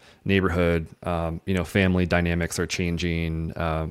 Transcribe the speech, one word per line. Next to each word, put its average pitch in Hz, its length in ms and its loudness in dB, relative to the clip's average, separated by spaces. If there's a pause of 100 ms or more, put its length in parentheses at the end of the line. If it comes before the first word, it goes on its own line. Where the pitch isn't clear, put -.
(240)
neighborhood, 87 600 2 (160)
um, 82 440 -4
you 95 80 -2
know, 90 100 0
family 92 420 4
dynamics 85 520 0
are 87 80 -2
changing, 82 880 -4
uh, 80 340 -2